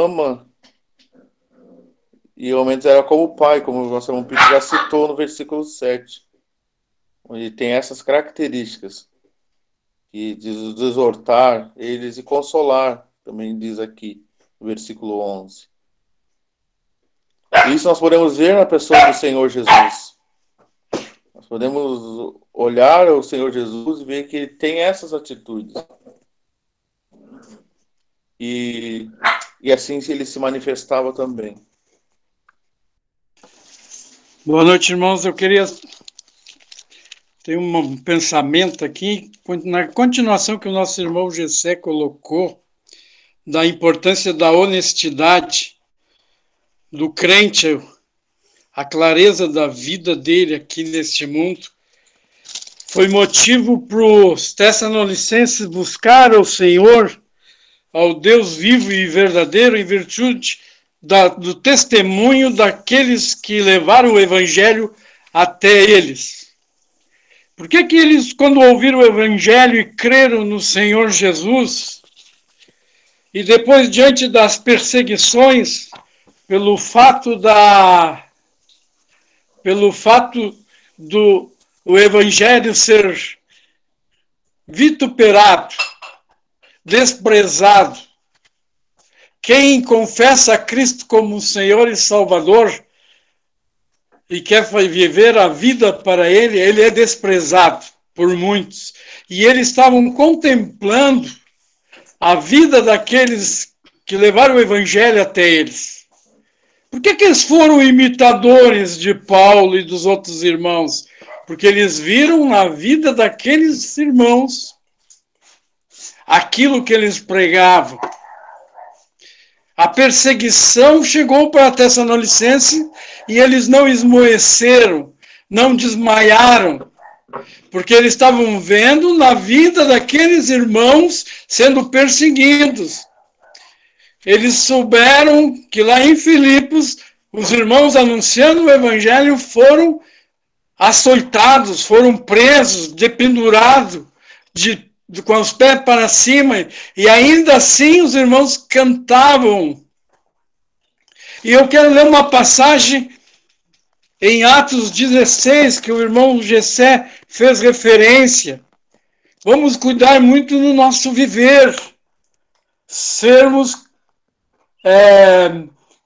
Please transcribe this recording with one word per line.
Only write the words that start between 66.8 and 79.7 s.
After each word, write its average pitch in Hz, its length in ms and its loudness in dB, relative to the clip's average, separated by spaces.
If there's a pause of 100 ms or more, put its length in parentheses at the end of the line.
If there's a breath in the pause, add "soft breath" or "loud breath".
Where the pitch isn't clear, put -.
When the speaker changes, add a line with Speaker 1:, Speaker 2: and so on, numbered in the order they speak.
Speaker 2:
Por 165 120 -20
que 349 160 0
que 320 120 -2
eles, 302 360 2
quando 277 300 2
ouviram 254 380 4
o 247 60 6
Evangelho 220 760 2
e 202 60 -4
creram 233 600 0
no 208 160 -8
Senhor 208 480 -2
Jesus, 202 920 -4 (1300)
e 196 100 -10
depois, 233 460 2
diante 254 380 2
das 220 300 0
perseguições, 247 1300 -2 (580)
pelo 202 300 -2
fato 247 580 2
da, 190 920 4 (1400)
pelo 202 300 -2